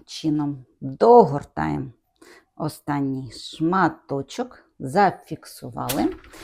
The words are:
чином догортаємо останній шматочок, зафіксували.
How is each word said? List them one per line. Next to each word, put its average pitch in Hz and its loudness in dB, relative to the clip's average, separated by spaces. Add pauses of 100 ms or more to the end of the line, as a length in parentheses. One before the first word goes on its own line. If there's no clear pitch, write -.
чином 147 -4 (160)
догортаємо 139 4 (680)
останній 135 -6
шматочок, - -2 (140)
зафіксували. 151 -2 (280)